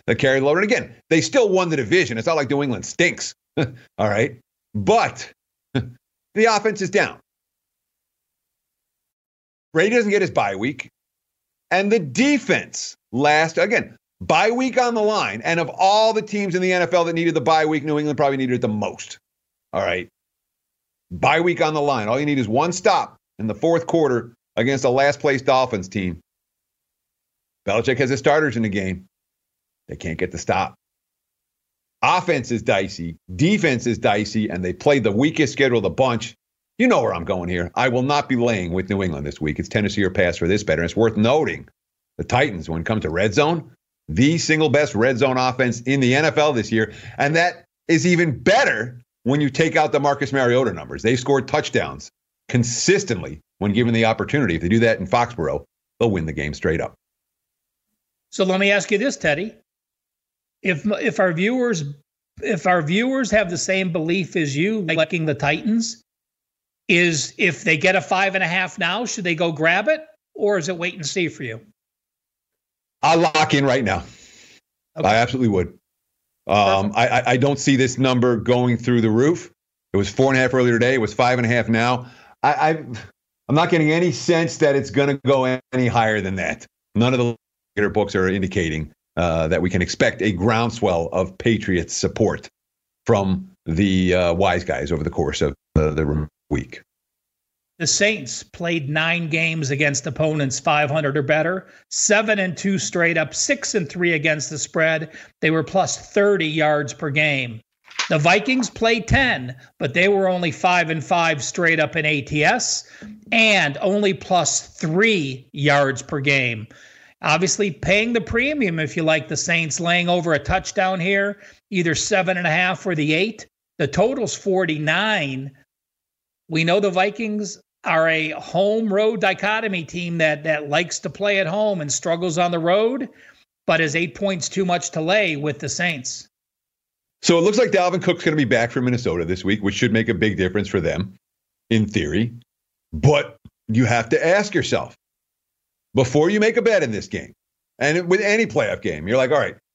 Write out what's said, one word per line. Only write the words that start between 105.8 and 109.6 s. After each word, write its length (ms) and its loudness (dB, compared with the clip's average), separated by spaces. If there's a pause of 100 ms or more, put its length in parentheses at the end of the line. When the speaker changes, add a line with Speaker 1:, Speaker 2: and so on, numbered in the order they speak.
Speaker 2:
thirty 340 2
yards 480 0
per 160 -6
game. 500 -2 (480)
The 100 2
Vikings 520 2
played 380 0
ten, 480 0 (220)